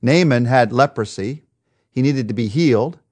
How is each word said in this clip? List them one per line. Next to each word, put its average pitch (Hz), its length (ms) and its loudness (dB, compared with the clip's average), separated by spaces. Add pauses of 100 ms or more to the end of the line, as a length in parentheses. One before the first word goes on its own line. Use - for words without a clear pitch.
Naaman 131 460 2
had 120 260 2
leprosy. 123 680 -2 (480)
He 127 100 -6
needed 135 280 -2
to 110 60 -6
be 113 120 -4
healed. 131 540 0 (120)